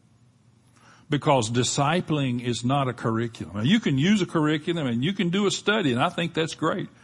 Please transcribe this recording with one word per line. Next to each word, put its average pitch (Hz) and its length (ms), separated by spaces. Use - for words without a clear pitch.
Because 139 400
discipling 139 920
is 117 220
not 135 240
a 123 40
curriculum. 113 640
Now, 104 60
you 180 160
can 151 200
use 190 240
a 170 40
curriculum 156 600
and 120 180
you 190 80
can 196 160
do 196 180
a 185 40
study, 196 420
and 123 100
I 170 60
think 175 240
that's 160 220
great. 170 340